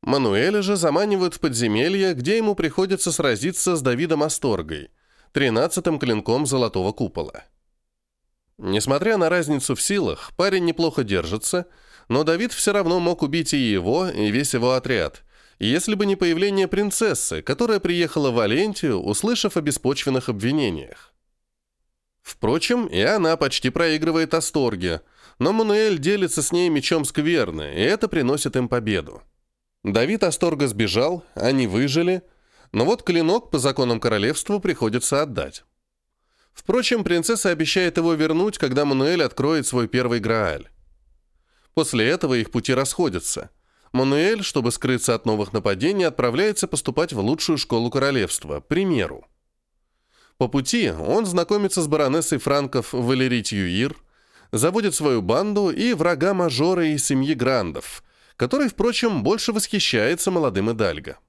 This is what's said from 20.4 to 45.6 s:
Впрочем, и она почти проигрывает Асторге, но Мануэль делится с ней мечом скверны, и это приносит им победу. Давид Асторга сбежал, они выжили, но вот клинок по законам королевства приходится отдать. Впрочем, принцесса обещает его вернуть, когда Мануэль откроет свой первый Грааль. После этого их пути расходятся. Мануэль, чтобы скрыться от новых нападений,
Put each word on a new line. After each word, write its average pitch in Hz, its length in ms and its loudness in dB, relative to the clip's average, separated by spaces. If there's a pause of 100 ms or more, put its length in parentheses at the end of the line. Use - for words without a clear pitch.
Впрочем, 175 600 0
и 90 140 0
она 165 360 2
почти 135 320 0
проигрывает 160 640 0
Асторге, 104 680 0 (360)
но 165 160 2
Мануэль 214 460 2
делится 175 420 0
с - 100 -2
ней 175 180 2
мечом 151 360 0
скверны, 107 720 -2
и 87 60 0
это 208 260 2
приносит 143 480 0
им 127 120 0
победу. 107 540 -2 (640)
Давид 127 400 2
Асторга 156 440 0
сбежал, 113 560 0 (120)
они 131 320 2
выжили, 147 560 0 (480)
но 110 120 2
вот 214 200 2
клинок 175 480 2
по 151 80 0
законам 127 400 0
королевства 120 580 0
приходится 127 640 0
отдать. 90 440 -6 (880)
Впрочем, 233 520 0
принцесса 175 480 0
обещает 170 460 0
его 170 160 2
вернуть, 160 440 0
когда 143 280 0
Мануэль 143 360 2
откроет 143 460 0
свой 123 200 0
первый 120 320 0
Грааль. 104 500 -2 (1040)
После 127 320 2
этого 151 260 2
их 113 160 0
пути 123 240 0
расходятся. 131 800 -2 (400)
Мануэль, 147 500 2
чтобы 120 300 -2
скрыться 127 420 0
от 113 140 -2
новых 107 260 -2
нападений, 113 520 0